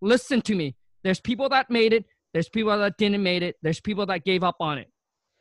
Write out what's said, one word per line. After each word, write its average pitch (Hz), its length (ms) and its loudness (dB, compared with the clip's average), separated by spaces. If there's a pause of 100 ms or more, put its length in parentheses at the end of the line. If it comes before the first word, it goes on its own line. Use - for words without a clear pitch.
listen 240 420 2
to 214 120 0
me. 147 200 -4 (280)
There's 190 160 0
people 254 300 -2
that 269 200 2
made 226 240 4
it. 220 120 0 (280)
There's 165 160 -2
people 214 280 0
that 202 200 0
didn't 202 240 2
made 180 220 0
it. 175 180 -6
There's 160 180 -2
people 208 280 -4
that 180 160 -4
gave 185 200 0
up 175 160 0
on 151 180 -4
it. 113 120 -14 (520)